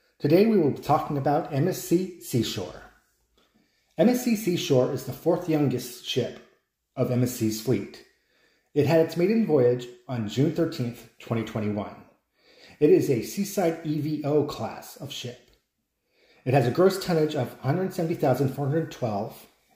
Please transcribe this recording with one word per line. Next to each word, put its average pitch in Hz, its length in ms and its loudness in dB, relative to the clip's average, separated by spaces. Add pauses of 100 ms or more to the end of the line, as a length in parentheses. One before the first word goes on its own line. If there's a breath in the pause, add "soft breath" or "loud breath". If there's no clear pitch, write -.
(180)
Today 175 280 6
we 220 120 4
will 147 120 4
be - 120 -6
talking 147 360 0
about 151 340 -2
M 147 160 0
S - 140 -4
C 185 380 -2
Seashore. 104 640 -4 (1160)
M 185 100 6
S 254 160 0
C 226 120 2
Seashore 143 560 2
is 127 120 -6
the - 80 -10
fourth 165 360 -2
youngest 143 580 -2
ship - 320 -4 (580)
of 127 140 0
M 123 120 2
S 120 100 0
C's 107 280 -2
fleet. - 440 -4 (680)
It 135 140 2
had 160 140 6
its 160 160 0
maiden 202 300 2
voyage 127 400 2 (220)
on 117 200 -4
June 135 260 0
thirteenth, 127 540 -4 (100)
twenty 113 260 -4
twenty-one. 104 520 -6 (840 soft breath)
It 156 120 6
is 147 200 4
a 113 120 0
Seaside 185 640 -2
E 151 160 -2
V 151 240 -4
O 147 200 2
class - 520 -10
of - 160 -12
ship. - 380 -14 (920 soft breath)
It 123 100 0
has 127 120 4
a 120 40 0
gross 190 340 2
tonnage 156 300 0
of 127 260 -4
hundred 180 320 -2
seventy 170 220 -2
thousand 131 360 2
four 139 160 -4
hundred 160 240 -2
twelve. 98 560 -6 (300)